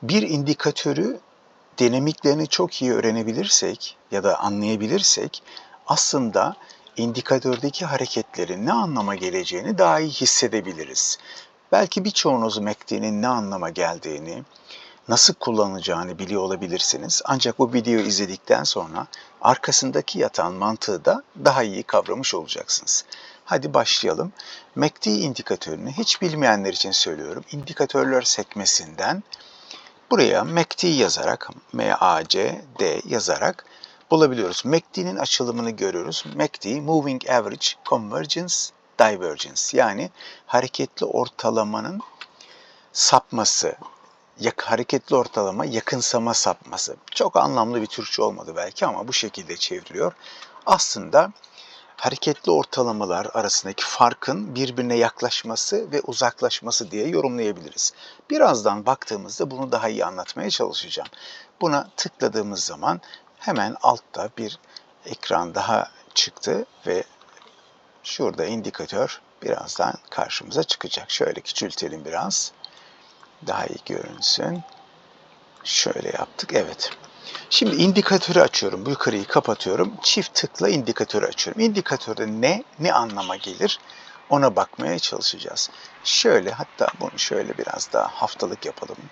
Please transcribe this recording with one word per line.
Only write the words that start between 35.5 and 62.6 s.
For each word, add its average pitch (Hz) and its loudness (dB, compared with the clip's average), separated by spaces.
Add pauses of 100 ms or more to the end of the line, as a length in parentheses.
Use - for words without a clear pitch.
görüyoruz. 90 -4 (100)
mac 147 -2 (120)
D, 120 -4
Moving 143 0
Average 113 2 (200)
Convergence 147 -2 (440)
Divergence. 92 2 (160)
Yani 120 2 (360)
hareketli 127 0
ortalamanın 113 0 (920)
sapması, - 2 (640)
yak-, 113 -2
hareketli 123 0
ortalama 104 0
yakınsama 117 -2
sapması. - -2 (180)
Çok - 2
anlamlı 120 2
bir 110 -4
Türkçe - -4
olmadı 101 -4
belki 90 -4
ama 107 -4
bu 127 -6
şekilde 90 -4
çevriliyor. 92 -4 (540)
Aslında 165 4 (640)
hareketli 139 0
ortalamalar 107 2
arasındaki 101 -2
farkın 135 2
birbirine 123 0
yaklaşması 117 0
ve 143 0
uzaklaşması 120 -2
diye 107 -2
yorumlayabiliriz. 120 -2 (380)
Birazdan 110 4
baktığımızda 113 -2
bunu 131 -4
daha 117 0
iyi 107 -2
anlatmaya 92 -6
çalışacağım. - -4 (520)
Buna 147 0
tıkladığımız 104 -2